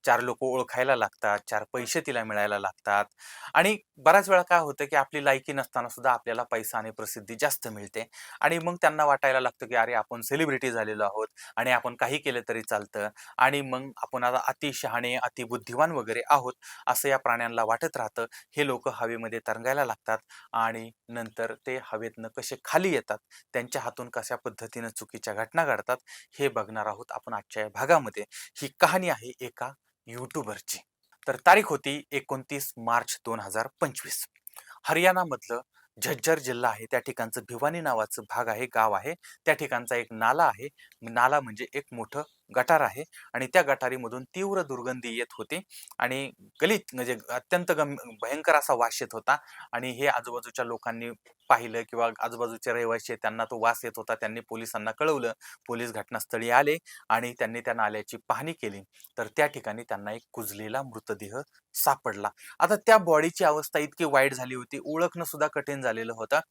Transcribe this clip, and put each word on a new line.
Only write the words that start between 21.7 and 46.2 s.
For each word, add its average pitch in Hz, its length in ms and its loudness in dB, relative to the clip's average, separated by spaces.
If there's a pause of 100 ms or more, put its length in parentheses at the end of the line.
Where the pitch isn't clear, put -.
हवेतनं 113 540 -8
कसे 123 280 -6
खाली 175 300 2
येतात, 110 240 -2 (340)
त्यांच्या 123 300 -4
हातून 120 260 -8
कशा 120 280 -6
पद्धतीनं 113 520 -10
चुकीच्या 107 460 -8
घटना 113 300 0
घडतात, 135 320 0 (420)
हे 139 100 2
बघणार 107 380 -4
आहोत 104 240 -6
आपण - 220 -10
आजच्या 107 300 -6
या 107 60 -4
भागामध्ये. 131 560 2 (320)
ही 139 120 -8 (120)
कहाणी 180 280 6
आहे 123 320 -4
एका 127 320 -8 (340)
यूट्यूबरची. 117 720 -8 (500)
तर 135 80 -2
तारीख 202 280 8
होती 147 480 -4
एकोणतीस 139 640 -6
मार्च 117 480 0
दोन 113 160 -4
हजार 104 280 -2 (120)
पंचवीस. - 460 -4 (580)
हरियाणामधलं 165 760 4 (420)
झज्जर 143 360 2
जिल्हा 123 320 -2
आहे, 110 160 -10
त्या 123 140 0
ठिकाणचं 117 400 -6
भिवानी 143 400 -4
नावाचं 117 420 -2
भाग 117 260 -4
आहे, 113 180 -2
गाव 110 260 2
आहे. 117 220 -4
त्या - 400 -2
ठिकाणचा 123 420 -2
एक 120 140 -2
नाला 120 340 2
आहे, 120 240 0 (340)
नाला 120 380 4
म्हणजे 117 340 -10
एक 139 180 -6
मोठं 117 300 -8 (340)
गटार 147 240 6
आहे 123 240 0 (280)
आणि 127 140 -4
त्या 180 160 6
गटारीमधून 127 600 0
तीव्र 196 380 -2
दुर्गंधी 123 560 -6
येत 120 140 -4
होती 147 280 -8 (380)
आणि 131 340 -2 (300)